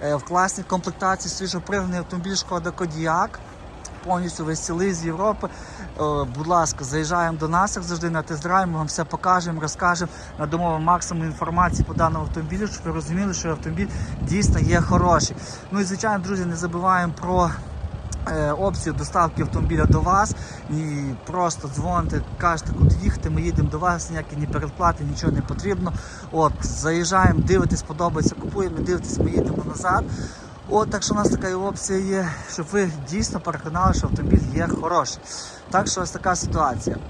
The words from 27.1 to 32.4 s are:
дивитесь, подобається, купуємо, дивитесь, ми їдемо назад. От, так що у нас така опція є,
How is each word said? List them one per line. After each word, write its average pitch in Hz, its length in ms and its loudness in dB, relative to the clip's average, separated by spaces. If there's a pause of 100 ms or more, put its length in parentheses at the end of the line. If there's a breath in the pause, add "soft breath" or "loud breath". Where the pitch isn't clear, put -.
дивитесь, 175 440 2
подобається, 156 520 0
купуємо, 185 420 -4
дивитесь, 170 400 -2
ми - 140 0
їдемо - 380 0
назад. 180 340 0 (680 loud breath)
От, 214 200 2
так 202 140 -2
що 214 100 0
у 208 40 2
нас 202 120 2
така 185 260 0
опція 196 440 -2
є, 190 300 0 (240 loud breath)